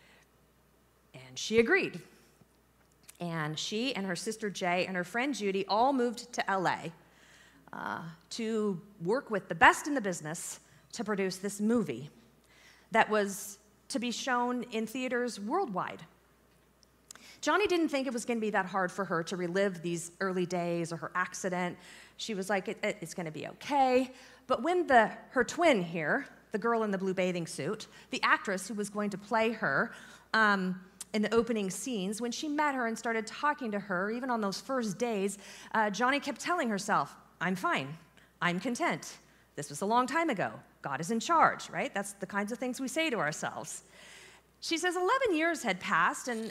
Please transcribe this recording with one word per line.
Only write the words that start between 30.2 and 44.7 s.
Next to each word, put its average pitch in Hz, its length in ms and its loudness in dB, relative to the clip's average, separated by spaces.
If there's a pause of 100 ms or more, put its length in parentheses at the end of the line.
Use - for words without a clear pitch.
um, 196 480 4 (320)
in 214 80 2
the 208 120 0
opening 226 360 2
scenes, 208 500 -4
when 240 120 -4
she 311 160 -6
met 294 280 2
her 247 120 0
and 226 100 -2
started 226 300 -2
talking 285 440 -2
to 202 80 -2
her, 196 320 0
even 247 180 -4
on 233 120 0
those 196 180 -2
first 233 380 -2
days, 202 400 -2 (360)
uh, 214 160 4
Johnny 247 300 2
kept 277 220 -6
telling 320 280 0
herself, 185 460 0 (260)
"I'm 185 140 0
fine. 180 400 -2 (460)
I'm 175 180 2
content. 240 580 -2 (380)
This 147 140 -8
was 147 120 -10
a 196 40 -2
long 240 220 4
time 320 220 0
ago. 160 220 0 (300)
God 139 180 -4
is 170 120 -4
in 226 80 0
charge," 277 500 4
right? 185 240 -4
That's 202 200 -4
the - 140 -8
kinds 202 240 -2
of 240 60 -6
things 254 240 -6
we 269 60 -4
say 320 220 0
to 226 80 -2
ourselves. 139 680 -4 (800)
She 330 180 -2